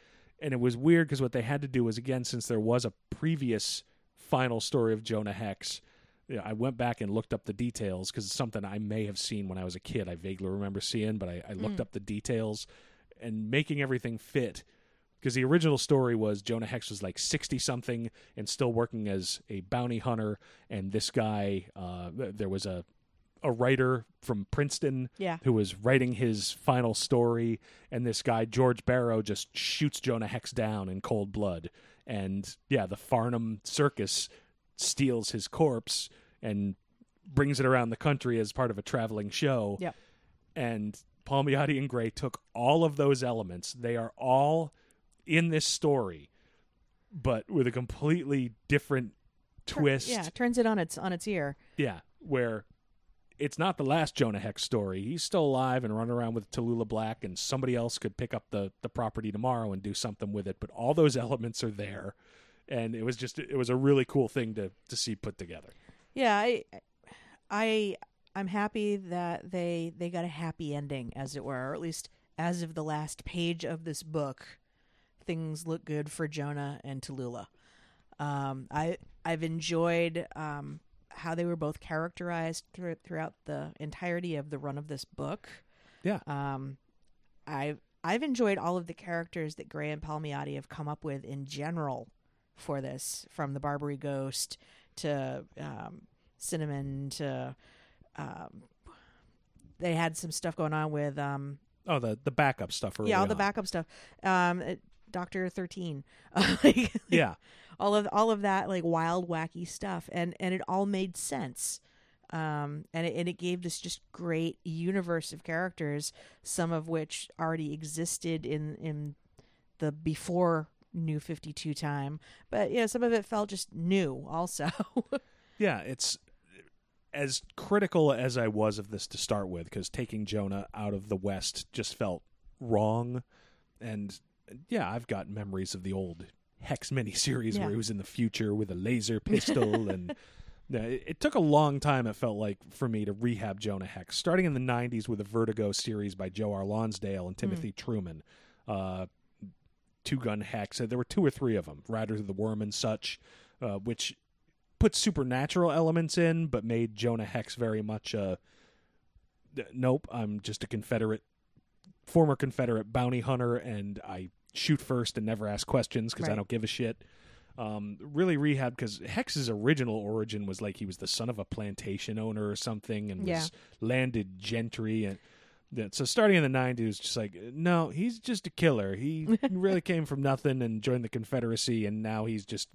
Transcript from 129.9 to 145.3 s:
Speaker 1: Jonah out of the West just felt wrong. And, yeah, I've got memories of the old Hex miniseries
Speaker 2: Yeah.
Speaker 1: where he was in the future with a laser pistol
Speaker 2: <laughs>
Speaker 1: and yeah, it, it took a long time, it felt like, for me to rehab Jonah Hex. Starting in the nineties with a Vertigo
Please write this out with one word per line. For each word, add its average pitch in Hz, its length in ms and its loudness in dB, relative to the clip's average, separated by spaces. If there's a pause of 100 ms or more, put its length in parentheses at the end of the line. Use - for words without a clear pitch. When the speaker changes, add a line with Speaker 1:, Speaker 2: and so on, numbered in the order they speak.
Speaker 1:
Jonah 101 500 -2
out 104 200 -4
of 98 140 -6
the 107 60 0
West 95 580 -2
just - 220 -4
felt 92 280 -2 (360)
wrong. 117 640 2 (580)
And, 104 380 -8 (500)
yeah, 180 220 0
I've 117 160 -4
got 98 220 -4
memories 98 460 -4
of 92 100 -8
the 95 80 -2
old 90 340 -4 (340)
Hex - 300 -6
miniseries 120 640 0
Speaker 2:
Yeah. 101 80 0
Speaker 1:
where 104 80 0
he 104 60 0
was 113 140 -2
in 104 80 -2
the 95 60 -6
future 110 500 0
with 104 180 0
a - 20 -4
laser 110 460 0
pistol 214 720 2
Speaker 2:
<laughs> - 0 -
Speaker 1:
and 185 260 -6 (520)
yeah, 123 120 -2
it, 120 260 -4
it 156 140 -8
took - 160 2
a 226 40 6
long 147 400 8
time, 131 280 4
it 107 80 -4
felt 110 220 0
like, 104 200 -2 (120)
for - 180 -2
me 107 160 0
to 101 80 0
rehab 104 480 -2
Jonah 98 260 -2
Hex. - 300 -10
Starting 180 300 4
in 151 80 2
the 127 60 0
nineties 120 480 0
with 110 120 0
a 104 40 -4
Vertigo 110 460 2